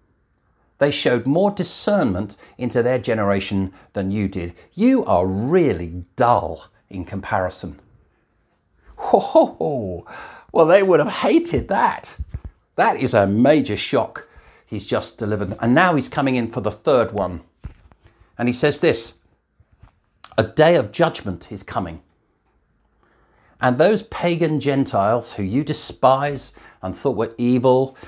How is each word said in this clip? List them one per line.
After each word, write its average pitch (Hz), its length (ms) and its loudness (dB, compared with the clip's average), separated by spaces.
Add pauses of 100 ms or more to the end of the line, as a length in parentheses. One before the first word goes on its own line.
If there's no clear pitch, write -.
(760)
They 143 140 2
showed 123 340 0
more 180 260 2
discernment 165 840 -2 (220)
into 120 260 -2
their 123 160 0
generation 101 720 -2 (200)
than 95 180 -4
you 101 160 -2
did. 87 260 -8 (200)
You 247 320 2
are 92 220 2
really 98 800 -2 (100)
dull 95 500 0 (240)
in 92 160 -10
comparison." 92 720 -6 (1160)
Ho, - 220 2
ho, - 260 4 (140)
ho. 107 460 -6 (460)
Well, 165 140 6
they 190 180 6
would 180 160 6
have 170 280 -2
hated 330 400 0
that. - 480 -2 (600)
That 208 220 2
is 131 160 -2
a 101 140 4
major 120 500 2
shock - 500 -4 (380)
he's - 220 -10
just - 300 -4
delivered. 104 440 -4
And 117 140 2
now 175 200 4
he's 127 140 -2
coming 135 260 -2
in 117 140 -2
for 120 120 -6
the 95 100 -4
third 127 400 0
one. 90 300 -6 (960)
And 120 120 -2
he 123 40 -2
says 147 260 -2
this, - 360 0 (1200)
"A 110 60 4
day 156 320 4
of 117 160 0
judgment 160 600 -4
is 101 120 -12
coming. 82 380 -8 (1600)
And 127 160 2
those 202 260 4
pagan 165 560 -2
Gentiles 120 720 0
who 104 100 -6
you 113 200 -2
despise 139 880 -2 (300)
and - 140 -8
thought 135 200 -4
were 113 220 -4
evil 127 580 2 (120)